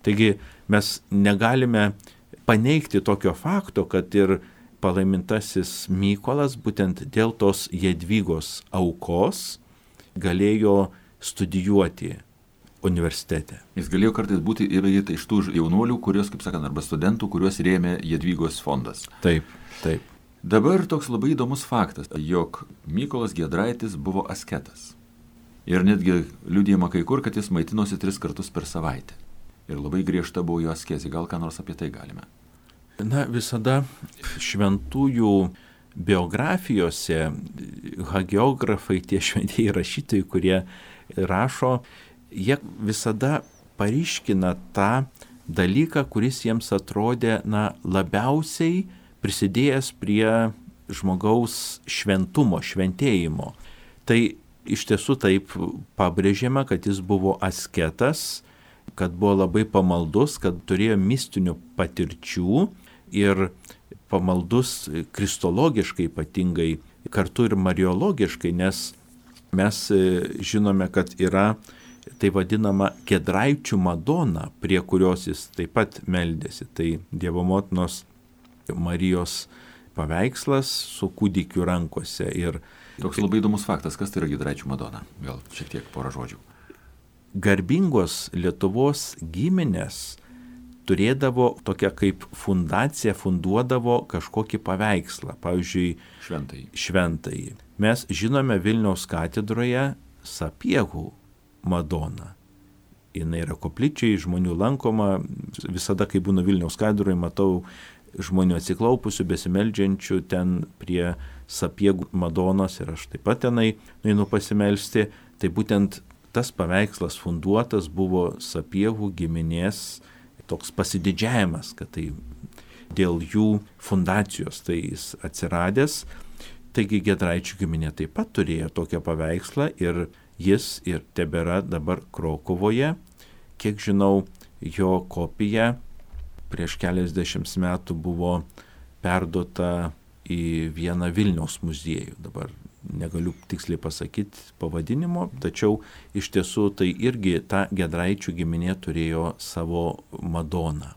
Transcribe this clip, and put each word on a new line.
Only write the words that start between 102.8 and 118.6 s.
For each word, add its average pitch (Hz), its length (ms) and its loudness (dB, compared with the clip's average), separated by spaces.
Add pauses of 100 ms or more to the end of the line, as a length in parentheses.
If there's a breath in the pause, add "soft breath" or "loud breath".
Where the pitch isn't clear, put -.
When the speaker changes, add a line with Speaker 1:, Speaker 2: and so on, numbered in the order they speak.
Speaker 1:
Jinai 82 320 -4
yra 80 140 -6
koplyčiai, 113 600 0
žmonių 90 400 0
lankoma. 110 600 2 (420)
Visada, 95 500 -2
kai 92 140 0
būnu 95 180 4
Vilniaus 90 380 2
katedroje, 101 400 2
matau 92 320 2 (640 loud breath)
žmonių 92 440 2
atsiklaupusių, 104 720 0
besimeldžiančių 98 1000 0
ten 90 360 0 (140)
prie 90 380 -2 (320 loud breath)
Sapiegų 92 680 0
Madonos 92 720 0
ir - 100 -6
aš - 160 -12
taip - 160 -12
pat 123 220 2
tenai 113 300 2 (240 loud breath)
nueinu 104 280 4
pasimelsti. 104 800 2 (280 loud breath)
Tai 95 180 -2
būtent 101 480 2 (360)
tas 120 160 -2
paveikslas 92 640 0
funduotas 95 720 0
buvo 90 480 0
Sapiehų 101 800 -2